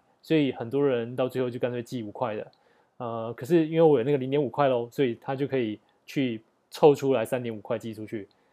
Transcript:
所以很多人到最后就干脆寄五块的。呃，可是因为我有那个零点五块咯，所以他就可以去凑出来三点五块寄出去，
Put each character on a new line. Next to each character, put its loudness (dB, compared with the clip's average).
所 0
以 2
很 -10
多 0
人 -2
到 0
最 -4
后 -2
就 -8
干 -2
脆 -6
寄 -8
五 -10
块 -6
的。 -10
呃， -6
可 -10
是 4
因 -4
为 6
我 8
有 0
那 0
个 2
零 -4
点 2
五 -2
块 0
咯， 0
所 -2
以 2
他 -8
就 -4
可 -2
以 -4
去 -4
凑 6
出 0
来 0
三 -4
点 -6
五 -12
块 -6
寄 -10
出 -12
去， -10